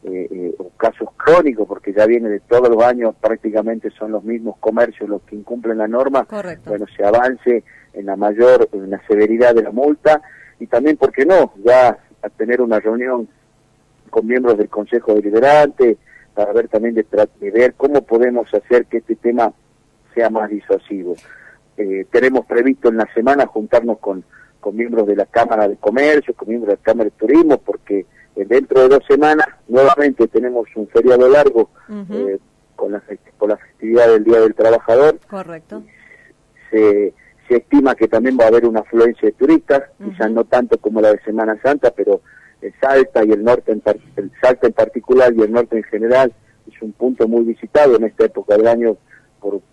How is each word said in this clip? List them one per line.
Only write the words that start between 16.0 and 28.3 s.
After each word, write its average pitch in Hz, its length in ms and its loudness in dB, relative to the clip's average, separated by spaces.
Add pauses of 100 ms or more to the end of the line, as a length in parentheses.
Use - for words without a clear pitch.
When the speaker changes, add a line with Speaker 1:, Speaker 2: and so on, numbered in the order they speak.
Speaker 1:
para 104 200 -4
ver 117 160 -2
también 113 260 -4
de 107 100 -2
tra-, 104 320 0
de 101 140 -10
ver 123 220 2
cómo 139 280 0
podemos 120 520 -2
hacer 117 320 0
que 117 140 -6
este 110 180 -8
tema 117 340 -2 (640)
sea 113 160 0
más 107 180 -4
disuasivo. 95 640 -6 (640)
Eh, 95 340 -8
tenemos 127 360 0
previsto 120 420 0
en 113 80 -4
la 113 160 -2
semana 131 320 0
juntarnos 113 540 -4
con, 92 240 -10 (360)
con 104 160 -10
miembros 117 300 -2
de 101 100 -2
la 98 120 -4
Cámara 113 400 -2
de 104 80 -4
Comercio, 135 580 -2
con - 140 -12
miembros 110 220 -6
de 98 80 -2
la - 40 -20
Cámara 110 300 -2
de - 40 -20
Turismo, 143 440 2
porque - 480 -8 (400)